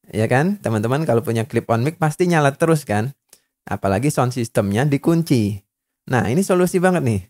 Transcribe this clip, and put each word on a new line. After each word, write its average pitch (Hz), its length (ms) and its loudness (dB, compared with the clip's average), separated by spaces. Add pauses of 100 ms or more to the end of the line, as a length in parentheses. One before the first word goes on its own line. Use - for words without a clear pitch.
(120)
Ya 110 160 -2
kan? 160 320 0
Teman-teman 117 480 -2
kalau 117 160 2
punya 113 240 -2
clip 117 240 -4
on 117 160 0
mic 160 80 -4
pasti 156 320 0
nyala 151 240 2
terus 156 320 0
kan? 110 320 -4 (480)
Apalagi 101 480 -2
sound 123 240 -2
systemnya 113 480 0
dikunci. 143 800 0 (480)
Nah, 123 160 2
ini 151 160 0
solusi 180 400 0
banget 180 240 2
nih. 101 220 0